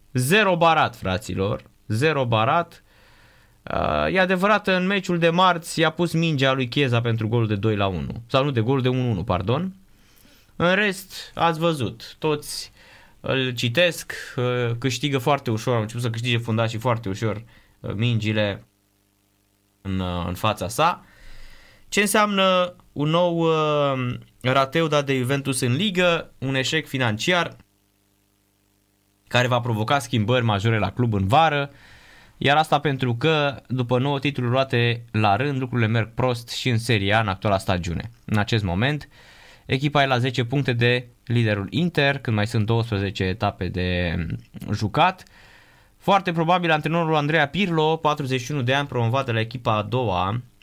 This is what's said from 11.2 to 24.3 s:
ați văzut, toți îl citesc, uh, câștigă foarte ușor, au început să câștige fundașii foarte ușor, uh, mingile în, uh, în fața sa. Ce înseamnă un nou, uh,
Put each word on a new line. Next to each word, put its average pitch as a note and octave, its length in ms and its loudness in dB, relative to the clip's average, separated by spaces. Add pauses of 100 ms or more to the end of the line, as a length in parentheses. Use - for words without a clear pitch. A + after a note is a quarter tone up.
ați E3 240 0
văzut, D#3 600 -2
toți - 540 -6 (480)
îl C3 300 -2
citesc, B2+ 640 0 (240)
uh, B2 420 -2
câștigă C3+ 400 -2
foarte C#3 320 0
ușor, A2 240 0
au A#2 60 2
început A2 220 -6
să A#2+ 80 -2
câștige A#2 280 -2
fundașii A2+ 400 -2
foarte A2+ 300 -2
ușor, G#2 360 -4 (360)
uh, - 140 -8
mingile G#2+ 720 0 (1200)
în, F#2+ 160 -2
uh, F2+ 280 -2
în F2 80 -4
fața G2+ 340 -2
sa. - 360 0 (840)
Ce - 120 0
înseamnă G3 760 2 (160)
un D3 160 -2
nou, E3+ 300 2
uh, D3 760 0 (260)